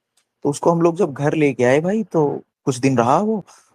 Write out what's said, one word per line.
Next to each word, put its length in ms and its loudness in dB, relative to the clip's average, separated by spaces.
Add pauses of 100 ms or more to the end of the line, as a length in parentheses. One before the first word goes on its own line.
(440)
तो 60 -2
उसको 220 0
हम 100 2
लोग 140 2
जब 180 -2
घर 200 -2
लेके 300 0
आए 160 4
भाई, 240 -2
तो 360 -2 (260)
कुछ 120 -2
दिन 200 0
रहा 200 2
वो। 280 -2 (300)